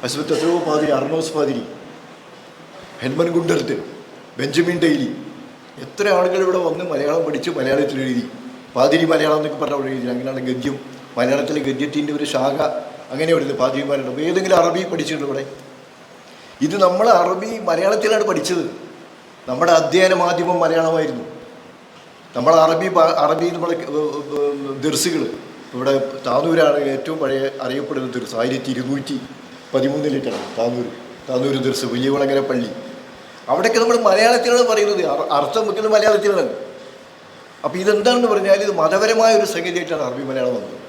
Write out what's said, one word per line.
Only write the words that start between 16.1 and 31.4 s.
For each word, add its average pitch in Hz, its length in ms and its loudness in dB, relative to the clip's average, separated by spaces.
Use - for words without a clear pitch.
ഇത് 165 100 0
നമ്മൾ 190 220 4
അറബി 185 280 0
മലയാളത്തിലാണ് 214 600 2
പഠിച്ചത്. 170 340 0
നമ്മുടെ 156 300 2
അധ്യയന 185 420 4
മാധ്യമം 175 420 0
മലയാളമായിരുന്നു. 160 640 0
നമ്മൾ 131 180 4
അറബി 165 300 2
ഭാ-, 165 200 6
അറബി 160 280 2
നമ്മുടെ, 170 220 -2
ഏ, - 20 0
ഏ, 147 40 0
ദർസുകൾ 160 380 0
ഇവിടെ 131 200 2
താനൂരാണ് 151 540 4
ഏറ്റവും 156 300 -6
പഴയ 135 160 0
അറിയപ്പെടുന്ന 135 500 -4
ദർസ്, 113 260 -8
ആയിരത്തി 127 320 -2
ഇരുന്നൂറ്റി 131 440 -4
പതിമൂന്നിലേക്കാണ് 135 680 -2
താനൂർ, 120 300 -2
താനൂർ 135 260 0